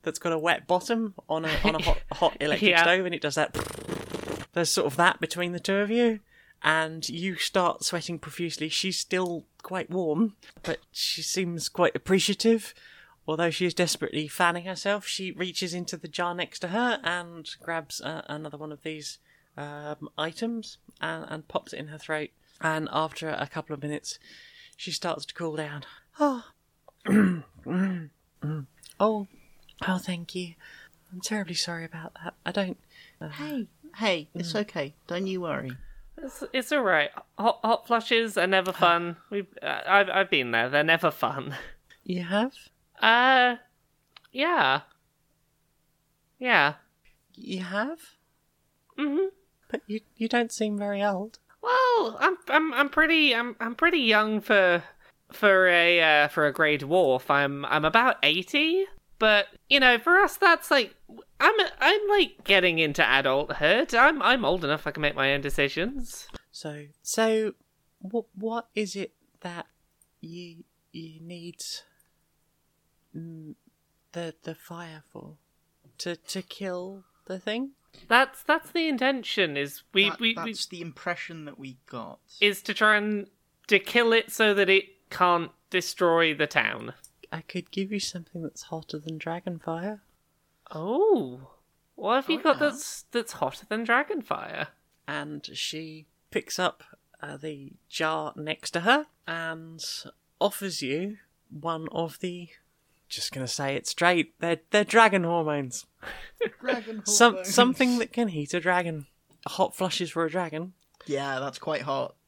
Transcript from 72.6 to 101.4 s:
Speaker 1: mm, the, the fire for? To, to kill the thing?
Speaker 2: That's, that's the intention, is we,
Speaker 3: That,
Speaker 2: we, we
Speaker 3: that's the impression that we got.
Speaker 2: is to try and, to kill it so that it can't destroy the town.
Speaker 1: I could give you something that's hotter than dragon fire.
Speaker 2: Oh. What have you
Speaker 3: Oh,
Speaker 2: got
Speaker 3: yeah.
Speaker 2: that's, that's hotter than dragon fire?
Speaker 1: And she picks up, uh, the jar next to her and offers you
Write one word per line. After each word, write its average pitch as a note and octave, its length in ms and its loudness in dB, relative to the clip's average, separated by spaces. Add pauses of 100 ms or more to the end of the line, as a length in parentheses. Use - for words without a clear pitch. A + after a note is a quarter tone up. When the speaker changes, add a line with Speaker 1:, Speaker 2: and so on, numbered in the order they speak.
Speaker 1:
mm, D#3+ 380 -14 (580)
the, E3+ 300 -10
the D#3+ 120 -10
fire E3 560 -16
for? D#3 260 -18 (640)
To, F3 180 -6
to - 260 -10
kill F#3 640 -10 (220)
the F#3+ 120 -8
thing? A#3+ 320 -4 (380)
Speaker 2:
That's, B3+ 340 2
that's D#4+ 280 0
the E4 180 -2
intention, A#3+ 680 0
is C#3+ 260 -6 (120)
we, G3 160 4
Speaker 3:
That, - 100 -8
Speaker 2:
we, A3+ 80 2
we A3+ 240 -4
Speaker 3:
that's - 140 -6
the F3 160 -12
impression E3 640 -8
that C#3+ 120 -16
we C3+ 200 -16 (100)
got. A#2 300 -12 (220)
Speaker 2:
is G3+ 220 2
to G#3 120 -6
try G#3+ 220 4
and, G#3 320 -2 (400)
to G3+ 100 6
kill A#3 340 4
it A3+ 180 2
so G#3+ 220 4
that G3 160 2
it F#3+ 160 4 (260)
can't F3 400 2 (200)
destroy E3 640 2
the D3 120 0
town. A#2+ 460 -2 (400)
Speaker 1:
I E3 80 -10
could - 300 -10
give G3 220 -4
you G3+ 80 -4
something E3+ 420 -10
that's - 220 -12
hotter D#3+ 340 -10
than D#3 200 -10
dragon E3+ 400 -8
fire. F3+ 440 -8 (680)
Speaker 2:
Oh. G3 720 0 (540)
What A3 220 0
have C#4 140 -2
you D#4+ 100 0
Speaker 3:
Oh, - 20 -14
Speaker 2:
got D4+ 140 4
Speaker 3:
yeah. D4 140 2
Speaker 2:
that's, - 400 -12
that's A#3 220 -4
hotter - 360 -6
than A3+ 160 -4
dragon C4+ 360 0
fire? - 480 -6 (400)
Speaker 1:
And D3 460 -8
she D#3 520 -10 (240)
picks - 280 -6
up, F3+ 240 -2 (400)
uh, D3 160 -14
the C#3+ 340 -12 (160)
jar D#3 480 -4
next D3+ 360 -8
to E3+ 80 -2
her C4 260 4 (200)
and E3 560 -10 (560)
offers G3 440 -2
you E3+ 340 -4 (340)